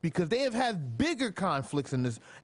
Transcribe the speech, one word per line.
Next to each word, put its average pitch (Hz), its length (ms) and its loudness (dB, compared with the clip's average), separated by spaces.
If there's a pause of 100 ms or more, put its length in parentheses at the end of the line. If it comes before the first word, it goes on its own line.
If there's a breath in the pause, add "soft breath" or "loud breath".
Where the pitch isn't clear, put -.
because 165 260 0
they 233 120 2
have 254 140 0
had 180 440 0
bigger 262 340 2
conflicts 143 640 0
in 127 80 2
this, 120 180 -2 (240 loud breath)